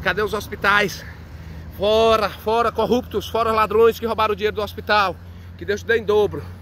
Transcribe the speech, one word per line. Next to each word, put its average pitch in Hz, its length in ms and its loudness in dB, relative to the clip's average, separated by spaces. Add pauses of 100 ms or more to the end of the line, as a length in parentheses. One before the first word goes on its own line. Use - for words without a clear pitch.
Cadê 190 180 0
os 202 120 -2
hospitais? 202 720 0 (720)
Fora, 214 520 4
fora 220 440 0
corruptos, 220 560 0
fora 220 240 0
ladrões 220 440 4
que 226 80 -8
roubaram 220 280 0
o - 20 0
dinheiro 208 200 -2
do 214 60 -4
hospital. 202 540 0 (420)
Que - 60 -12
Deus 202 180 -4
te 175 60 -14
dê 226 100 4
em 226 60 -2
dobro. 190 400 2 (180)